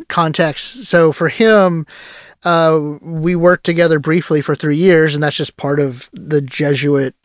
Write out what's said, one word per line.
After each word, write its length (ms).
context. 760
So 280
for 160
him, 580
uh, 600
we 320
worked 320
together 320
briefly 420
for 140
three 220
years, 380
and 80
that's 140
just 200
part 240
of 320
the 280
Jesuit 720